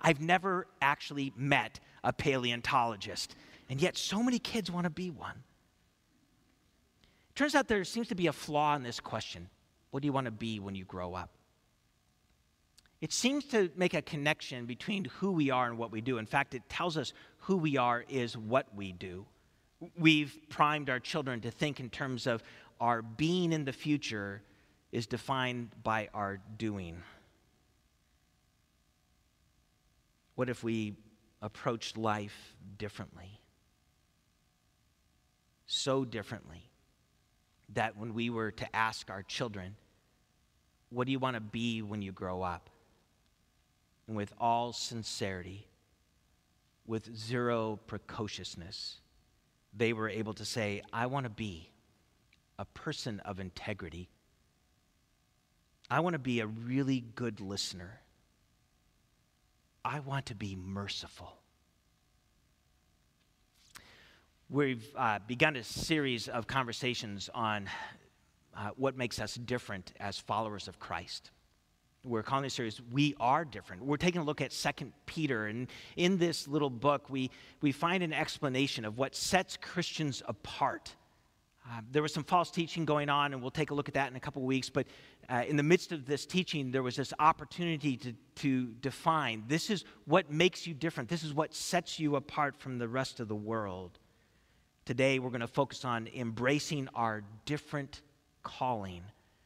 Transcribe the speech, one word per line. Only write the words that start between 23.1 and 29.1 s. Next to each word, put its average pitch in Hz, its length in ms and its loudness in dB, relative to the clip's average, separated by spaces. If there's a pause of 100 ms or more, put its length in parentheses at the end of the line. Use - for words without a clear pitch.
in 156 120 2
the 131 80 -2
future 104 680 -2 (500)
is 113 140 0
defined 123 640 -2 (140)
by 110 320 0
our 98 240 -2 (180)
doing. 92 460 -4 (3250)